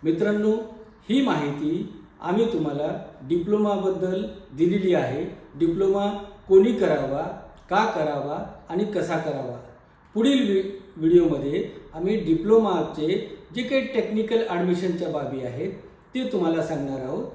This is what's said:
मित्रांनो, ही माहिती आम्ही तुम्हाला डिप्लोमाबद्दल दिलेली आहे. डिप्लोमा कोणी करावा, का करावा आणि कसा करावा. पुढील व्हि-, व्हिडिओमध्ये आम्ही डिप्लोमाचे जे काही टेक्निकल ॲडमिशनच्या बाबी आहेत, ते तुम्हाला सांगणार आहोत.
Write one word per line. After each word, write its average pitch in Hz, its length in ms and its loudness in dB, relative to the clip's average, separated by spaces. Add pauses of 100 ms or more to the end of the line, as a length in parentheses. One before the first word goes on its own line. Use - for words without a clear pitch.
मित्रांनो, 208 480 2 (580)
ही 262 120 4
माहिती 160 840 -2 (200)
आम्ही 208 280 2
तुम्हाला 147 340 -2 (340)
डिप्लोमाबद्दल 185 1040 0 (320)
दिलेली 180 360 2
आहे. 143 320 -2 (300)
डिप्लोमा 190 520 2 (420)
कोणी 196 220 8
करावा, 143 500 0 (480)
का 190 160 4
करावा 151 580 -4 (260)
आणि 202 160 0
कसा 170 320 -2
करावा. 135 420 -6 (540)
पुढील 240 360 2
व्हि-, 190 200 2 (280)
व्हिडिओमध्ये 160 720 4 (240)
आम्ही 185 300 0
डिप्लोमाचे 170 1120 2 (180)
जे 240 60 -4
काही 262 200 0
टेक्निकल 220 680 0
ॲडमिशनच्या 175 600 0
बाबी 135 320 -4
आहेत, 131 300 -6 (440)
ते 254 180 -4
तुम्हाला 165 300 0
सांगणार 139 360 -4
आहोत. 139 360 -6